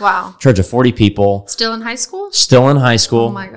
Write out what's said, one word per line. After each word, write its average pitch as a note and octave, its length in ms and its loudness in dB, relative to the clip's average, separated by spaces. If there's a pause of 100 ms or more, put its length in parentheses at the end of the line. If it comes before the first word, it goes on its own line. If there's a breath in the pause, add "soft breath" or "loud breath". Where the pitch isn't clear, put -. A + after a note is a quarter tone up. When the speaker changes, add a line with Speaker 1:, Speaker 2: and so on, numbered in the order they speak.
Speaker 1:
Wow. F#3 340 -2
Speaker 2:
In - 60 -20
charge B2 180 4
of F#2 80 0
forty B2 260 2
people. G2+ 560 0
Speaker 1:
Still A3+ 260 -6
in A3+ 80 -10
high A#3 120 -10
school? F#4+ 380 -10
Speaker 2:
Still B2+ 380 4
in C#3+ 80 4
high B2 180 2
school. A#2 320 0
Speaker 1:
Oh - 40 -8
my - 240 -12